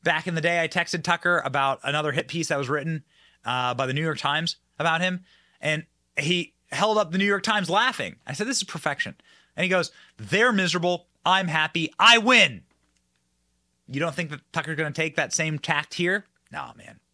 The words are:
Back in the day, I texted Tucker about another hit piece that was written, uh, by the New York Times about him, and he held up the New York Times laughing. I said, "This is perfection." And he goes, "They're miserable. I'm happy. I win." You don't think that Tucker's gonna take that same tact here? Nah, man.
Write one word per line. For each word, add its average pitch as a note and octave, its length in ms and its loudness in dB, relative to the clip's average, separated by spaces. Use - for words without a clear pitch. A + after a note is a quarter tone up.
Back D#3+ 240 0
in F3 80 -4
the D#3+ 60 -2
day, E3+ 200 2
I E3 60 0
texted E3+ 360 -4
Tucker F3 420 2
about C3+ 380 0
another D3+ 280 -2
hit C3+ 160 -2
piece D#3+ 220 -6
that D3+ 80 0
was C#3 100 -4
written, D3+ 360 -4
uh, B2 280 -2
by C3 120 -2
the C3 80 -2
New D3+ 100 -2
York D#3 140 -2
Times D#3 400 -2
about E3 220 0
him, F#3 240 -2
and D#3 240 -2
he E3+ 360 -2
held G#3+ 260 2
up F#3 140 0
the F3+ 60 -2
New G3 80 2
York G3+ 180 0
Times G#3 260 0
laughing. G3 480 -2
I C#3 60 -8
said, G3+ 120 -6
"This B3+ 120 -4
is - 60 -2
perfection." - 520 -6
And E3+ 80 -2
he F3+ 60 -2
goes, F3+ 220 0
"They're G3 340 2
miserable. F3+ 560 0
I'm F#3 220 2
happy. D#3+ 500 -2
I A#3 200 10
win." G#3 460 4
You C3+ 120 -4
don't E3 120 -2
think D#3+ 180 -6
that C#3+ 100 -12
Tucker's D#3+ 240 -4
gonna D3+ 160 -2
take D#3 240 -4
that D3 180 -2
same D#3 260 -2
tact D3 340 -4
here? F#3 320 -2
Nah, C#3 220 -12
man. - 260 -20